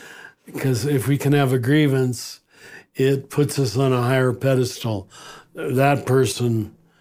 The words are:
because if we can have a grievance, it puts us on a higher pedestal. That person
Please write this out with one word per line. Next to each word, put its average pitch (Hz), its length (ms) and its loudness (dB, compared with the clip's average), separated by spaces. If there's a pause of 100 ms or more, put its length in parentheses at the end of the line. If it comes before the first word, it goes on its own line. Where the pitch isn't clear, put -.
(460)
because 123 400 -2
if 139 220 0
we 139 100 2
can 135 140 0
have 139 220 2
a 131 60 2
grievance, 131 840 0 (540)
it 135 340 0
puts - 280 -2
us 123 200 0
on 135 160 2
a 123 80 0
higher 127 320 2
pedestal. 123 720 -2 (460)
That 139 520 0
person 120 720 0 (260)